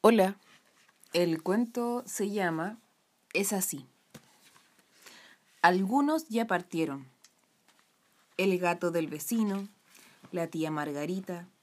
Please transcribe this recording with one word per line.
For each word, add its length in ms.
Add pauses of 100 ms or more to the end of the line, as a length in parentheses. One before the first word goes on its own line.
(100)
Hola. 280 (720)
El 300
cuento 640
se 240
llama 480 (560)
Es 180
así. 320 (1800)
Algunos 720
ya 160
partieron. 600 (1300)
El 200
gato 320
del 180
vecino, 600 (640)
la 140
tía 240
Margarita 760 (160)